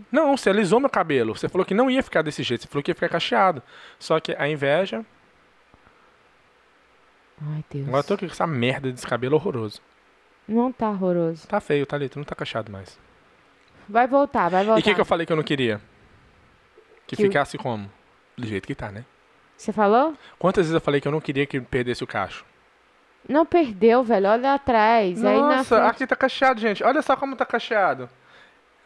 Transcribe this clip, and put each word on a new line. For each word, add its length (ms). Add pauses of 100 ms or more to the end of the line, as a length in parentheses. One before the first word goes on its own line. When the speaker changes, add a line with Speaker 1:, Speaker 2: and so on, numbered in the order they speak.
(100)
Speaker 1:
Não, 240
você 140
alisou 320
meu 80
cabelo. 480
Você 140
falou 160
que 80
não 160
ia 120
ficar 200
desse 200
jeito, 200
você 60
falou 140
que 80
ia 40
ficar 160
cacheado. 520 (360)
Só 200
que 200
a 100
inveja 560 (2250)
Speaker 2:
Ai, 300
Deus. 180
Speaker 1:
Agora 120
eu 60
tô 80
aqui 120
com 60
essa 140
merda 440
desse 160
cabelo 300
horroroso. 440 (680)
Speaker 2:
Não 240
tá 180
horroroso. 560
Speaker 1:
Tá 140
feio, 240
Thalita, 340
não 60
tá 100
cacheado 380
mais. 260 (920)
Speaker 2:
Vai 180
voltar, 420
vai 160
voltar. 140
Speaker 1:
E 20
o 40
que 100
que 60
eu 40
falei 220
que 60
eu 40
não 60
queria? 380 (1300)
Que 100
Speaker 2:
Que 60
o 40
Speaker 1:
ficasse 320
como? 320 (460)
Do 100
jeito 200
que 80
tá, 160
né? 140 (520)
Speaker 2:
Você 160
falou? 420 (240)
Speaker 1:
Quantas 280
vezes 80
eu 60
falei 200
que 80
eu 40
não 80
queria 260
que 140
perdesse 420
o 40
cacho? 380 (840)
Speaker 2:
Não 180
perdeu, 560
velho. 260
Olha 260
atrás. 720
Aí 160
na 180
Speaker 1:
Nossa, 180
Speaker 2:
frente 140
Speaker 1:
aqui 160
tá 100
cacheado, 440
gente. 220
Olha 200
só 140
como 200
tá 80
cacheado. 640 (760)